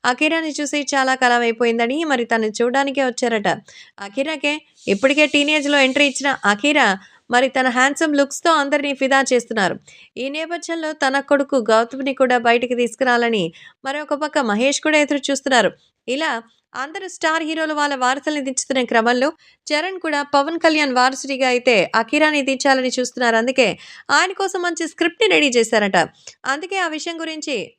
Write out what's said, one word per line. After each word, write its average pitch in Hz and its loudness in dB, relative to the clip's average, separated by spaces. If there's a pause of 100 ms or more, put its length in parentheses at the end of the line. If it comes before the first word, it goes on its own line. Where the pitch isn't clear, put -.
అఖీరాని 311 0
చూసి 294 -4
చాలా 262 0
కాలం 240 2
అయిపోయిందని, 233 0
మరి 269 0
తను 220 -2
చూడడానికే 269 0
వచ్చారట. 226 -2 (520)
అఖీరాకే 277 -4 (320)
ఇప్పటికే 269 2
టీనేజ్‌లో 285 0
ఎంట్రీ 269 4
ఇచ్చిన 269 -2 (160)
అఖీరా 240 2 (420)
మరి 247 2
తన 262 0
హ్యాండ్సమ్ 285 0
లుక్స్‌తో 277 0
అందరినీ 285 0
ఫిదా 269 2
చేస్తున్నారు. 220 0 (420)
ఈ 247 -6
నేపథ్యంలో 320 -6
తన 277 -2
కొడుకు 277 0
గౌతమ్‌ని 233 0
కూడా 247 2
బయటికి 240 2
తీసుకురావాలని, 233 0 (400)
మరొక 294 -6
పక్క 294 -2
మహేష్ 233 0
కూడా 311 2
ఎదురు 285 0
చూస్తున్నారు. 262 0 (360)
ఇలా 285 -4 (420)
అందరూ 311 -10
స్టార్ 320 -2
హీరోలు 311 -4
వాళ్ళ 294 -2
వారసుల్ని 277 -2
దించుతున్న 262 -4
క్రమంలో 240 2 (380)
చరణ్ 349 -4
కూడా 302 -2 (100)
పవన్ 302 0
కళ్యాణ్ 302 2
వారసుడిగా 262 0
అయితే 247 2 (200)
అఖీరాని 294 2
దించాలని 262 2
చూస్తున్నారు. 240 0
అందుకే 247 2 (420)
ఆయన 330 2
కోసం 381 -4
మంచి 339 -4
స్క్రిప్ట్‌ని 339 0
రెడీ 302 4
చేశారట. 220 2 (480)
అందుకే 349 -4
ఆ 359 -2
విషయం 311 -8
గురించి 311 -8 (220)